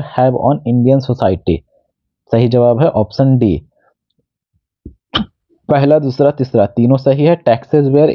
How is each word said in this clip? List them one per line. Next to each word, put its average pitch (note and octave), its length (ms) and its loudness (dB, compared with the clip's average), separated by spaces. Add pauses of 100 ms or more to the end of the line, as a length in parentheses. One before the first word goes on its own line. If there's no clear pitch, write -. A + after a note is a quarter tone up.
(200)
have B2+ 180 0
on C#3 160 0
Indian B2 440 0
society? F#2+ 600 -2 (720)
सही A#2 160 2
जवाब A#2+ 340 2
है E3 80 2
ऑप्शन C3 480 0
डी, G2+ 300 -2 (2000)
पहला, C#3+ 280 2
दूसरा, C#3+ 320 -2
तीसरा, B2+ 340 -2
तीनों A#2+ 320 0
सही C#3 260 0
है। E3+ 200 0
Taxes C3+ 480 0
were D3 240 2